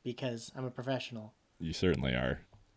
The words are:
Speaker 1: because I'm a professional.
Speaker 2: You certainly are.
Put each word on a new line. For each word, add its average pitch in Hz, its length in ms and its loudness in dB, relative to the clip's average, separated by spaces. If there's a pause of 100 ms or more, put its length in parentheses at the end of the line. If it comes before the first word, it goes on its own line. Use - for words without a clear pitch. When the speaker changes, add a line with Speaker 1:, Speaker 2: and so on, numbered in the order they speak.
Speaker 1:
because 120 500 -4
I'm 131 120 -4
a 123 40 -4
professional. 120 640 -4 (260)
Speaker 2:
You 82 140 -4
certainly 67 400 4
are. 64 280 2 (360)